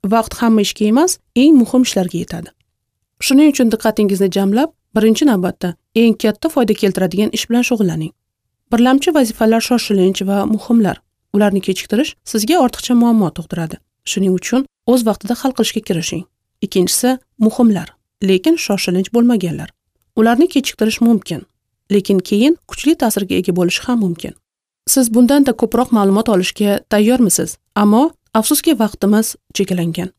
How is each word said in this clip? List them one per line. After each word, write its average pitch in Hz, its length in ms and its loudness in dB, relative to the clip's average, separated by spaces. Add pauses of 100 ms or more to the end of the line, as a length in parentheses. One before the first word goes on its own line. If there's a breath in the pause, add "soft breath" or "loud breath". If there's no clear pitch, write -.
Vaqt 226 360 0
hamma 220 220 2
ishga 208 240 -4
emas, 277 260 2 (240)
eng 294 260 6
muhim 254 260 2
ishlarga 180 300 -4
yetadi. 170 320 -10 (720)
Shuning 294 320 4
uchun 240 180 2
diqqatingizni 202 640 0
jamlab, 208 320 0 (260)
birinchi 220 300 2
navbatda 185 440 0 (260)
eng 226 180 4 (100)
katta 214 260 -2
foyda 233 320 0
keltiradigan 190 500 -2
ish - 180 -6
bilan 240 200 0
shug'ullaning. 175 420 -2 (600)
Birlamchi 262 460 2
vazifalar 226 520 0
shoshilinch 190 580 0
va 196 180 -2
muhimlar. 214 520 0 (360)
Ularni 202 340 2
kechiktirish 208 440 -4 (140)
sizga 226 400 -2
ortiqcha - 280 -4
muammo 233 440 2
tug'diradi. 165 380 -10 (300)
Shuning 190 340 -2
uchun 269 260 -2 (260)
o'z 247 140 4
vaqtida 208 360 -2
hal 269 160 -2
qilishga 220 300 -4
kirishing. 170 360 -4 (420)
Ikkinchisi 220 520 0 (280)
muhimlar, 220 420 2 (340)
lekin 190 340 2 (100)
shoshilinch 185 500 -2
bo'lmaganlar. 180 540 0 (480)
Ularni 233 300 4
kechiktirish - 540 -2
mumkin, 220 400 0 (480)
lekin 196 300 0
keyin 233 380 0 (120)
kuchli - 320 -2
ta'sirga 208 400 -2
ega 180 180 -2
bo'lishi 175 280 -2
ham 240 180 0
mumkin. - 280 -8 (540)
Siz 240 280 0
bundanda 269 360 4
ko'proq 240 460 -2
ma'lumot 202 320 2
olishga 202 420 0 (180)
tayyormisiz? 214 680 0 (180)
Ammo 208 280 4 (300)
afsuski 285 460 0
vaqtimiz 214 560 0 (180)
cheklangan. 180 640 -4